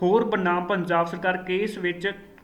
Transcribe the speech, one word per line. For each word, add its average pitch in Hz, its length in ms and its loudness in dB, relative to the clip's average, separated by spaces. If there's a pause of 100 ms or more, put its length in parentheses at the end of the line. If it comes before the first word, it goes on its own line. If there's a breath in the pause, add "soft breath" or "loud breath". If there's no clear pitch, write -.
ਹੋਰ 190 240 4
ਬਨਾਮ 180 420 0
ਪੰਜਾਬ 170 400 2
ਸਰਕਾਰ 180 360 -2
ਕੇਸ 208 340 -2
ਵਿੱਚ 175 340 -4 (320)